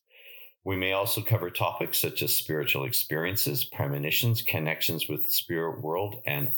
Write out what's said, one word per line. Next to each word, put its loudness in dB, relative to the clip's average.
We 0
may 2
also 2
cover 2
topics 0
such 0
as 2
spiritual 0
experiences, 0
premonitions, 2
connections 0
with -4
the -4
spirit 0
world, -2
and 0